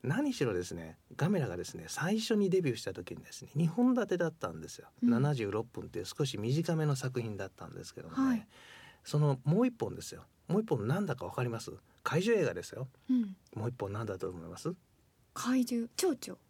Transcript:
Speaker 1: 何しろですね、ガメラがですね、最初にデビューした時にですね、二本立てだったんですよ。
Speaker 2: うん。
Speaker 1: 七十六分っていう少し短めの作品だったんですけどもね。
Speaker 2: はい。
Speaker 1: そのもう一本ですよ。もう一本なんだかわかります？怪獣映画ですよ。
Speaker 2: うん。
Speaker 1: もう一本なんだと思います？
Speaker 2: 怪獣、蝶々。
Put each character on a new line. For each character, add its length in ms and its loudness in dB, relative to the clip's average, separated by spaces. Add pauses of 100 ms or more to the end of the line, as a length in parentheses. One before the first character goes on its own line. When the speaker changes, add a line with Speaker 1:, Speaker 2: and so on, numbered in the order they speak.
Speaker 1:
何 300 0
し 120 -2
ろ 100 2
で 100 0
す 80 -8
ね、 260 -10 (180)
ガ 120 0
メ 120 2
ラ 80 0
が 80 -4
で 80 -4
す 100 -10
ね、 140 -10
最 320 0
初 140 0
に 140 4
デ 140 4
ビ 80 2
ュ 40 0
ー 20 -4
し 80 -10
た 100 -6
時 200 -8
に 80 -12
で 100 -18
す 100 -14
ね、 120 -18
二 140 4
本 260 4
立 120 2
て 120 0
だ 100 2
っ 40 -2
た 160 -6
ん 120 -8
で 80 -10
す 100 -14
よ。 100 -20 (140)
Speaker 2:
う 40 4
ん。 40 6
Speaker 1:
七 240 4
十 160 0
六 200 0
分 160 -8
っ 20 -12
て 100 -6
い 40 -4
う 40 -6
少 180 -2
し 140 -2
短 380 2
め 100 2
の 100 2
作 240 -2
品 160 -4
だ 100 -6
っ 40 -10
た 160 -14
ん 80 -14
で 100 -12
す 100 -16
け 80 -12
ど 60 -14
も 80 -6
ね。 80 4
Speaker 2:
は 120 4
い。 100 -4 (580)
Speaker 1:
そ 140 0
の 260 6
も 180 6
う 40 6
一 60 0
本 220 -4
で 80 -10
す 100 -10
よ。 120 -16 (240)
も 100 4
う 40 4
一 60 -6
本 200 2
な 120 2
ん 60 0
だ 100 -2
か 80 -6
わ 80 -6
か 100 -2
り 60 0
ま 120 -4
す？ 120 -10 (300)
怪 200 0
獣 200 4
映 40 4
画 80 0
で 80 -6
す 80 -12
よ。 180 -6 (220)
Speaker 2:
う 20 6
ん。 240 2 (180)
Speaker 1:
も 120 -2
う 20 0
一 40 -2
本 200 -4
な 100 -2
ん 40 -4
だ 120 -4
と 100 -4
思 140 -8
い 60 -12
ま 80 -12
す？ 180 -6 (600)
Speaker 2:
怪 300 0
獣、 320 -4
蝶 120 2
々。 300 -4 (120)